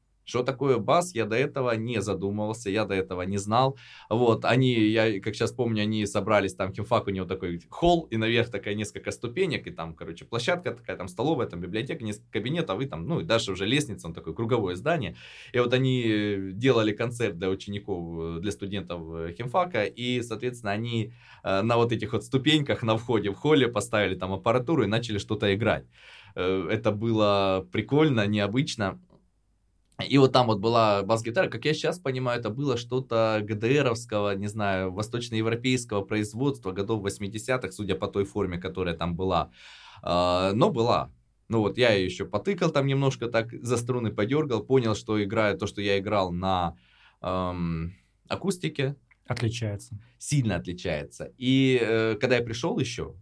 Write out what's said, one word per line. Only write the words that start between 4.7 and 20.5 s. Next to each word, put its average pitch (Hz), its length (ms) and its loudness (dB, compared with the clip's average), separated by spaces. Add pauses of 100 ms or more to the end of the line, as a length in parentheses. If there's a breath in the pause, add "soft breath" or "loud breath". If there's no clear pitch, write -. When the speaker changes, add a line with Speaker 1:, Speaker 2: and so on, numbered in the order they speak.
Speaker 1:
я 110 480 4
как 107 140 -4
щас 117 180 0
помню, 113 300 0
они 107 240 0
собрались, 98 480 2
там 95 180 -4
химфак, - 360 -2
у - 20 0
него 95 160 -4
такой 85 420 -4
холл, 170 440 2
и 113 40 0
наверх 113 340 2
такая 104 240 -6
несколько 104 380 -6
ступенек, 123 540 -4
и 87 40 -12
там, 82 240 -10
короче, 82 300 -14
площадка - 480 -2
такая, - 240 -10
там 90 120 -8
столовая, 127 380 -2
там 87 140 -10
библиотека, 113 440 -6
несколько - 280 -8
кабинетов, 117 480 -2
и 135 60 -4
там, 82 200 -8
ну, 143 140 -2
и 85 40 -4
дальше 110 280 0
уже 95 140 -2
лестница, 120 420 -2
он 82 60 -10
такое 82 200 -10
круговое 110 420 0
здание. 117 380 -2 (380 loud breath)
И 120 60 0
вот 120 160 4
они, 127 320 2
э, 104 480 0
делали 113 380 4
концерт 113 460 -2
для 95 120 0
учеников, 85 880 -6
э, - 20 -6
для 98 120 -4
студентов, 90 500 -8 (120)
э, 82 220 -6
химфака, 127 480 0
и, 123 380 -2
соответственно, 117 500 -6